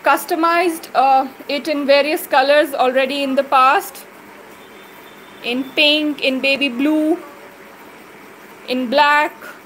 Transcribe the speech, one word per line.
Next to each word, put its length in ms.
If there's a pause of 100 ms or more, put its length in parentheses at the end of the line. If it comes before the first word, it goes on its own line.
customized, 880
uh, 360 (200)
it 200
in 180
various 400
colors 480
already 480
in 140
the 80
past, 600 (1400)
in 180 (140)
pink, 440
in 200
baby 280
blue, 540 (1400)
in 240
black, 420 (340)